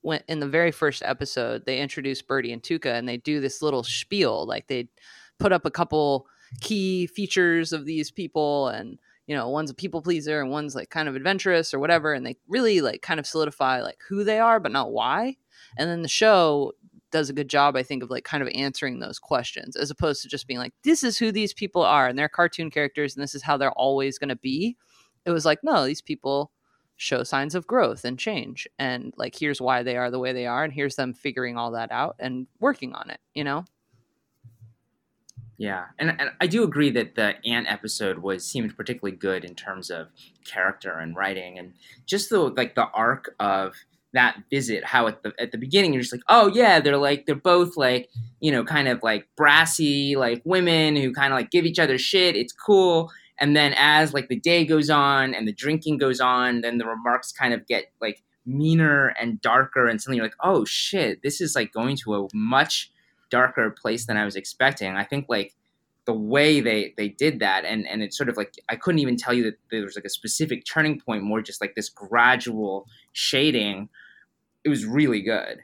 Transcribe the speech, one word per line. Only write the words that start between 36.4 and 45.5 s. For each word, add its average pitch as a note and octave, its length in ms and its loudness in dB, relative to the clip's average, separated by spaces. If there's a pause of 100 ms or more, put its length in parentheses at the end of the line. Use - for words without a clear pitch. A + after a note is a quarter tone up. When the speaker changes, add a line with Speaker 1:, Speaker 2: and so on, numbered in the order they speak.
Speaker 2:
I F3+ 80 0
do A3 160 2
agree D3 260 2
that A#2 240 -2
the G#2+ 220 0 (100)
ant A#2+ 240 -2
episode G2+ 480 -4
was, F#2 260 -6
seemed A2 320 -6
particularly G#2+ 400 -8
good F#2 280 -4
in F2 100 -16
terms F#2+ 360 -12
of E2 180 -10 (360)
character F#2+ 540 -4
and E2 180 -8
writing, F#2 400 -6
and F2+ 180 -18 (300)
just G3+ 260 -4
the, G#3 100 4
like, B2+ 340 0
the - 140 2
arc A#2+ 500 -2
of F#2+ 360 0 (380)
that B2 260 4 (100)
visit, A2+ 340 -2
how A#2+ 260 2
at G#2+ 140 -6
the, G#2 160 -8
at A#2+ 140 -6